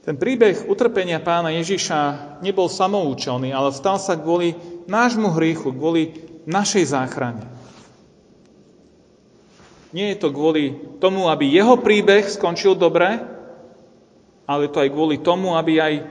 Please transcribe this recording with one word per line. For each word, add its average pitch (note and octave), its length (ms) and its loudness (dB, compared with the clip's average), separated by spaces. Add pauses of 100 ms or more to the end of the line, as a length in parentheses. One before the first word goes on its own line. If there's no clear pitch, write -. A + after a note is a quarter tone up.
Ten D3 160 -6
príbeh A3+ 480 2
utrpenia G3 560 0
Pána E3+ 320 0
Ježiša D#3+ 880 -2
nebol F#3+ 240 0
samoučelný, C3+ 880 -2
ale C3+ 160 0
stal F#3+ 320 -2
sa E3+ 160 -2
kvôli E3+ 320 0 (320)
nášmu A3 480 0
hriechu, D#3+ 400 0
kvôli D#3+ 560 -2 (160)
našej F#3 480 0
záchrane. B2+ 560 -4 (2500)
Nie G3+ 160 -2
je F3+ 160 -2
to C#3 80 -2
kvôli D3 400 0 (240)
tomu, F#3 320 2
aby D3 160 2
jeho G#3+ 320 6
príbeh G#3 480 4
skončil F3+ 480 0
dobre, F3 480 2 (1200)
ale D3 240 -2
to D3 160 0
aj C#3 80 2
kvôli D#3 320 0
tomu, F3+ 320 2
aby D#3+ 240 2
aj D#3 140 2 (180)